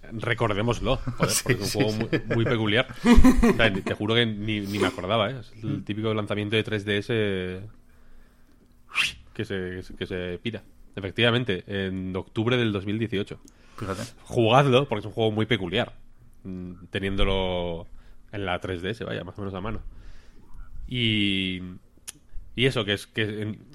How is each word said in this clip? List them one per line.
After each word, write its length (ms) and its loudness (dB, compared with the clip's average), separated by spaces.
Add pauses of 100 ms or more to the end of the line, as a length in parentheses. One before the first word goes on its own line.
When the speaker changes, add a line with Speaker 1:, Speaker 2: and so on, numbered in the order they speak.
(120)
Speaker 1:
recordémoslo, 840 0
joder, 340 -2
Speaker 2:
<laughs> 0 -
Sí, 140 0
Speaker 1:
porque 100 2
es 80 -4
un 60 -2
Speaker 2:
sí, 100 -2
Speaker 1:
juego 140 2
Speaker 2:
sí. 340 -2
Speaker 1:
muy, 100 -2
muy 80 2
peculiar. 500 2
Speaker 3:
<laughs> 100 -14
Speaker 1:
O 520 10
sea, 160 4
te 220 -4
juro 220 0
que 100 4
ni, 340 -2
ni 200 -4
me 80 2
acordaba, 420 0
¿eh? 100 -10
Es 120 -18 (100)
el 160 -4
Speaker 2:
Mm. 60 -10
Speaker 1:
típico 300 -2
lanzamiento 420 -2
de 80 2
tres 200 -4
D 140 0
S 640 -2 (1700)
que 100 -6
se, 320 -6
que 60 -10
se, 120 -14
que 120 -6
se 360 -6
pira. 200 -8 (340)
Efectivamente, 720 0
en 500 -4
octubre 400 -2
del 160 2
dos 140 -4
mil 120 -2
dieciocho. 400 -4 (380)
Speaker 2:
Fíjate. 260 -6 (220)
Speaker 1:
Jugadlo, 640 4
porque 120 -2
es 60 -10
un 60 -10
juego 180 2
muy 160 0
peculiar, 460 0 (500)
mm, 480 -12
teniéndolo 960 0 (460)
en 140 -6
la 140 -2
tres 220 -6
D 80 -4
S, 140 -6
vaya, 180 -6
más 160 -14
o 40 -8
menos 120 -8
a 60 -6
mano. 200 -6 (1080)
Y, 720 2 (920)
y 120 2
eso, 200 2
que 80 2
es, 120 -6
que, 520 -4 (160)